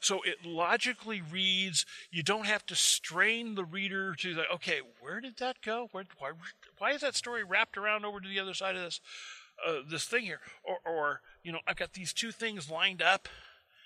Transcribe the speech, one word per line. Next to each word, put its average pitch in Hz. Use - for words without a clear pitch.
so 190
it 175
logically 202
reads. 185
You 170
don't 208
have 208
to 175
strain 220
the 190
reader 190
to 180
the, 160
"Okay, 165
where 180
did 254
that 254
go? 226
Where, 190
why, 139
why 220
is 285
that 277
story 240
wrapped 196
around 214
over 208
to 190
the 196
other 190
side 190
of 180
this, 170
uh, 160
this 156
thing 240
here?" 170
Or, 180
or, 147
you 170
know, 165
I've 190
got 175
these 185
two 226
things 208
lined 175
up, 175